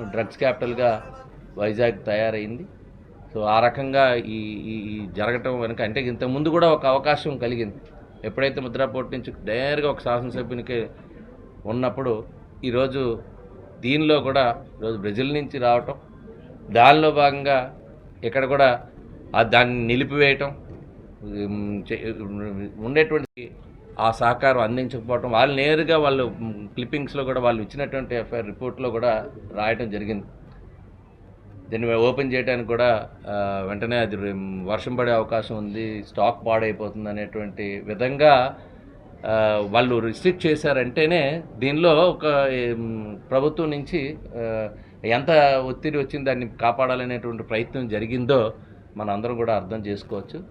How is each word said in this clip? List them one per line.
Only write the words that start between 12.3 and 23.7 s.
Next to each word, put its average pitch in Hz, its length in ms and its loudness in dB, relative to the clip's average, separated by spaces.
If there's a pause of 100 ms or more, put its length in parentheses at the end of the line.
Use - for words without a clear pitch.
ఈరోజు 127 580 -2 (580)
దీనిలో 151 400 2
కూడా 131 440 2 (140)
ఈరోజు 110 200 -4
బ్రెజిల్ 107 360 -2
నుంచి 143 240 -6
రావటం, 120 360 2 (760)
దానిలో 143 400 8
భాగంగా 139 680 2 (460)
ఇక్కడ 131 200 0
కూడా 131 420 4 (500)
ఆ 113 60 6
దాన్ని 120 440 4
నిలిపివేయటం, 139 680 2 (680)
ఉమ్, 104 600 -4 (100)
చే-, 110 220 -6 (640)
ఉండేటువంటి 139 720 -2 (500)